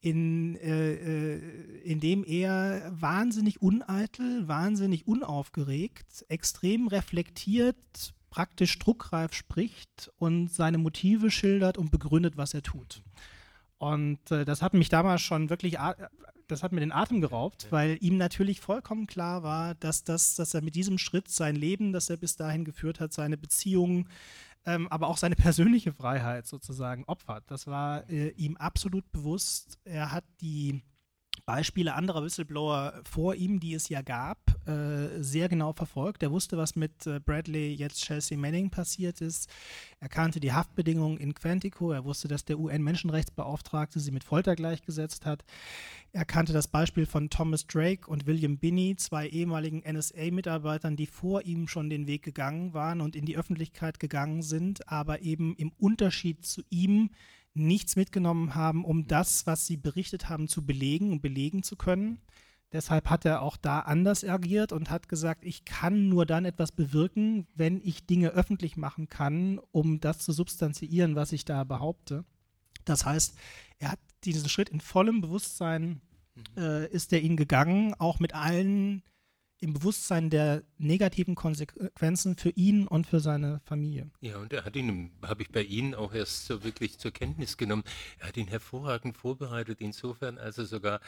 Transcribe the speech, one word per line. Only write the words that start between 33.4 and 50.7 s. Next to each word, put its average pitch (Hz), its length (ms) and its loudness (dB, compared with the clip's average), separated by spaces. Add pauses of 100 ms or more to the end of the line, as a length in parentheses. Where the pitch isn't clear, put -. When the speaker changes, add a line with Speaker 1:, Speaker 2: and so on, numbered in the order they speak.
Speaker 1:
die 165 120 -4
es 160 160 -4
ja 139 140 -6
gab, 135 360 -6 (300)
äh, 147 540 -2
sehr 151 260 0
genau 160 240 0
verfolgt. - 500 -6
Er 147 80 0
wusste, 175 280 -2
was 160 180 -2
mit, 156 300 -4
äh, 147 120 -4
Bradley, 151 540 -2
jetzt 143 320 -6
Chelsea 151 320 -4
Manning, 165 340 0
passiert 175 500 -4
ist. 165 280 -6 (520)
Er 135 80 -10
kannte 165 300 0
die 139 140 0
Haftbedingungen 160 640 0
in 147 180 -4
Quantico. 180 580 -2
Er 135 120 -4
wusste, 143 240 -4
dass 151 160 -4
der 151 160 -2
U-N-Menschenrechtsbeauftragte 151 1400 -2
sie 143 100 -4
mit 135 120 -4
Folter 180 320 2
gleichgesetzt 160 680 -4
hat. 151 200 -4 (680)
Er 170 120 -2
kannte 160 280 2
das 156 160 2
Beispiel 160 380 2
von 151 240 0
Thomas 160 360 0
Drake 175 420 0
und 143 180 -4
William 151 320 2
Binney, 185 380 2
zwei 151 300 -4
ehemaligen 160 560 -2
N-S-A-Mitarbeitern, 156 1120 -2